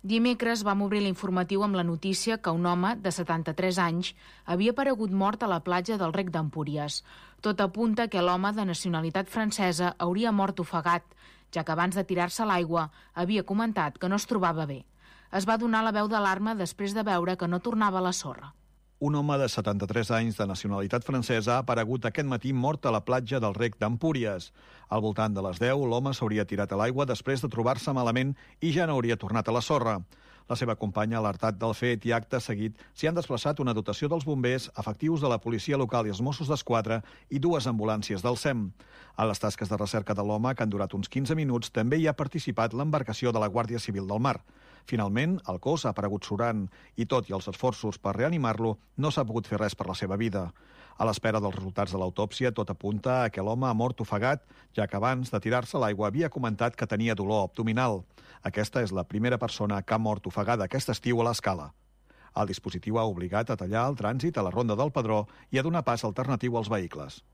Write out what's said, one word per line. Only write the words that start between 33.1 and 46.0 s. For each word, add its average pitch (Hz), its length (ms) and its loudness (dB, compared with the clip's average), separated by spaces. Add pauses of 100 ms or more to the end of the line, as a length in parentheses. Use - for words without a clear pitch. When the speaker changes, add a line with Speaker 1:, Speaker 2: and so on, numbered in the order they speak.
Speaker 2:
desplaçat 147 420 -2
una 123 140 2
dotació 107 340 -2
dels 151 160 0
bombers, 131 540 0
efectius 147 440 0
de 143 60 2
la 117 160 2
policia 117 340 0
local 117 300 0
i 101 60 -2
els 98 80 -4
Mossos 135 260 -2
d'Esquadra 113 540 0 (280)
i 143 100 -2
dues 147 280 2
ambulàncies 107 560 0
del 120 140 2
sem. 117 320 0 (480)
A 110 80 2
les 104 140 0
tasques 104 300 -2
de 107 80 0
recerca 104 360 -2
de 101 100 -2
l'home, 107 320 0
que - 80 -2
han 110 60 0
durat 101 240 -2
uns 98 160 -4
quinze 139 260 -2
minuts, 131 360 0
també 120 260 2
hi 160 100 2
ha 147 80 2
participat 117 580 -2
l'embarcació 127 600 0
de 110 100 2
la 104 60 2
Guàrdia 113 300 -2
Civil 98 280 -4
del 104 140 0
Mar. 123 180 0 (460)
Finalment, 120 540 0 (100)
el 92 80 -2
cos 147 300 0
ha 104 80 -2
aparegut 101 340 -2